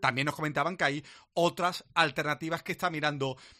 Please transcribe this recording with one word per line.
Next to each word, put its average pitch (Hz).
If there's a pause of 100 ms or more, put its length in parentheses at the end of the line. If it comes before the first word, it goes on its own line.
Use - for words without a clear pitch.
También 131
nos 147
comentaban 151
que 165
hay 143 (300)
otras 175
alternativas 160
que 185
está 180
mirando, 147 (220)